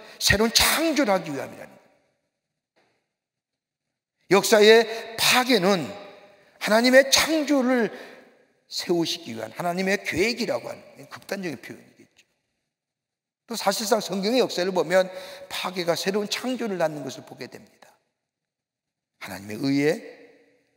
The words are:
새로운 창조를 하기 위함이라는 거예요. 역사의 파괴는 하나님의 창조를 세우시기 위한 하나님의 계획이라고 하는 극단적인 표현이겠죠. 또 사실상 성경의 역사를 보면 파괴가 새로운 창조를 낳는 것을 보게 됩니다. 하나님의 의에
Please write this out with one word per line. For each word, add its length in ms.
새로운 340
창조를 600
하기 200
위함이라는 320
거예요. 140
역사의 880
파괴는 720
하나님의 520
창조를 800
세우시기 680
위한 180
하나님의 500
계획이라고 680
하는 400
극단적인 520
표현이겠죠. 640
또 60
사실상 420
성경의 400
역사를 320
보면 400
파괴가 480
새로운 320
창조를 480
낳는 260
것을 220
보게 220
됩니다. 520
하나님의 400
의에 420